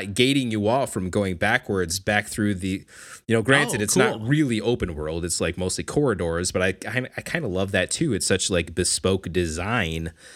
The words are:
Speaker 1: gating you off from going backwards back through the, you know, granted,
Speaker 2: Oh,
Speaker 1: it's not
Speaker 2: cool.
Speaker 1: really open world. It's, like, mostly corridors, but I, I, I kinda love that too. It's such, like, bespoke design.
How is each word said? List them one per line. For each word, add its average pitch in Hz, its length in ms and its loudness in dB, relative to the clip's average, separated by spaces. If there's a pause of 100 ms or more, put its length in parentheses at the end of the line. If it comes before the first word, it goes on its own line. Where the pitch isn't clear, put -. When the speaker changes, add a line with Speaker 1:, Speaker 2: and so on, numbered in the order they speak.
(120)
Speaker 1:
gating 127 380 4
you 104 160 0
off 123 260 2
from 92 160 -2
going 95 280 0
backwards 95 640 0
back 104 260 0
through 104 260 0
the, 95 300 -4 (460)
you 113 80 2
know, 110 60 2
granted, 131 380 2
Speaker 2:
Oh, 104 40 2
Speaker 1:
it's 104 120 0
not 123 220 4
Speaker 2:
cool. 110 80 -6
Speaker 1:
really 135 340 2
open 107 360 0
world. 78 280 -4
It's, 85 160 -4
like, 85 160 0
mostly 92 280 -2
corridors, 90 640 0
but 92 120 0
I, 95 120 2 (140)
I, 127 180 -2 (100)
I - 40 -6
kinda 160 260 -4
love 95 240 -2
that 92 220 0
too. 160 200 0
It's 90 140 -2
such, - 240 2
like, 85 240 0
bespoke 92 580 0
design. 82 800 -2 (260)